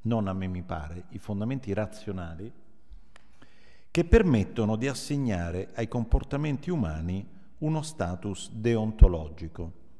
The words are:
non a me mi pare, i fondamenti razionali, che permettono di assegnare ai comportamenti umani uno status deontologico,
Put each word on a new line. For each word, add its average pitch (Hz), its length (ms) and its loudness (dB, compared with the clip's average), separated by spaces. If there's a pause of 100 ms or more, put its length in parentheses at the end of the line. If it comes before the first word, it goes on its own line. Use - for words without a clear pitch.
non 113 280 2
a 92 40 0
me 92 140 -2
mi 90 160 -4
pare, 82 480 -6
i - 80 -10
fondamenti 107 540 -4
razionali, 95 760 -4 (1400)
che 170 140 4
permettono 117 720 6
di 120 100 0
assegnare 101 880 -2
ai 117 140 -2
comportamenti 139 840 0
umani 90 560 -2 (320)
uno 156 240 0
status 92 680 -4
deontologico, 92 1200 4 (260)